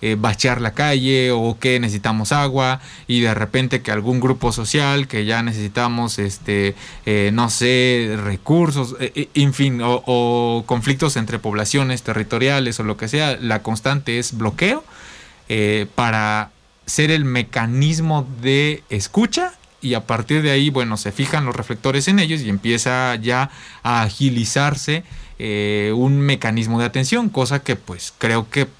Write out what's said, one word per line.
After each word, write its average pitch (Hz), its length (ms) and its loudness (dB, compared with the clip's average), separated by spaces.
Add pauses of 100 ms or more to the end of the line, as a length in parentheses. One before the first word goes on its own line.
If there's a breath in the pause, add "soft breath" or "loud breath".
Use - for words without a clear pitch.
eh, 110 180 0
bachear 120 400 0
la 117 140 -2
calle 131 580 2
o 117 280 0
que 127 200 2
necesitamos 110 540 -2
agua, 131 480 0 (260 loud breath)
y 120 140 2
de 113 120 4
repente 120 480 0
que 120 100 -4
algún 110 280 0
grupo 127 320 2
social 139 560 0
que 107 160 -2
ya 113 200 0
necesitamos, 117 760 -2
este, 101 560 0 (300 loud breath)
eh, 104 260 2
no 117 180 2
sé, 120 720 2
recursos, 135 760 0
eh, 127 160 -6
eh, 147 200 -4
en 143 180 4
fin, 131 280 0
o, 123 240 0
o 120 600 2
conflictos 135 500 0
entre 110 240 -4
poblaciones 123 600 -2
territoriales 117 800 -2
o - 20 -2
lo 104 140 -2
que 110 100 -6
sea, 143 320 0
la 113 220 -2
constante 120 580 -2
es 120 160 -6
bloqueo, 165 480 0 (640 loud breath)
eh, 107 380 0 (100)
para 107 540 0 (380)
ser 151 240 2
el 156 120 2
mecanismo 135 1040 0 (140)
de 143 480 2
escucha, 226 640 0 (300)
y 120 120 0
a 110 100 -4
partir 120 380 0
de 147 80 2
ahí, 139 180 4
bueno, 120 280 -2
se 104 140 -4
fijan 139 340 -2
los 123 100 -4
reflectores 135 520 -2
en 196 120 6
ellos 160 220 0
y 117 80 -4
empieza 117 680 0
ya 127 340 0 (320 loud breath)
a 117 200 2
agilizarse, 139 1000 0 (360 loud breath)
eh, 104 560 0
un 135 240 4
mecanismo 117 600 0
de 120 60 2
atención, 143 440 0
cosa 139 340 0
que, 127 120 -2
pues, - 420 -12
creo 113 320 0
que 135 180 0 (120)